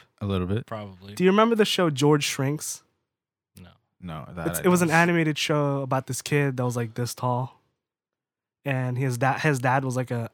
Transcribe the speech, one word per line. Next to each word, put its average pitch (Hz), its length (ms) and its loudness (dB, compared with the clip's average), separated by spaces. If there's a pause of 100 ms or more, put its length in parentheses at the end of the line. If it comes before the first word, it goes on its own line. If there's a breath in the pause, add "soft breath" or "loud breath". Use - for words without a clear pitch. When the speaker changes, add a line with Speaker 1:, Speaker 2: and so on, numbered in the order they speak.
(220)
Speaker 1:
A 104 40 -4
little 95 220 0
bit. 104 200 -4
Speaker 2:
Probably. 98 480 -14
Speaker 3:
Do 175 80 0
you 185 80 6
remember 226 240 4
the 208 100 4
show 180 240 2
George 147 340 4
Shrinks? - 600 -4 (760)
Speaker 2:
No. 90 100 -20 (300)
Speaker 1:
No, 80 260 -12 (100)
that 160 120 -6
Speaker 3:
It's, 170 120 -4
Speaker 1:
I - 40 -4
Speaker 3:
it - 40 0
was 180 140 4
Speaker 1:
don't. 170 80 2
Speaker 3:
an 151 60 2
animated 165 440 2
show 143 420 0
about 131 260 -4
this 127 140 -6
kid 143 360 0
that 127 80 -2
was, 123 100 -2
like, 117 180 -4
this 123 220 -6
tall, 127 440 -4 (1080)
and 127 320 -2
his 131 200 -2
da-, 135 220 0
his 147 200 2
dad 131 260 2
was, 127 100 -4
like, 127 160 -4
a 117 220 -4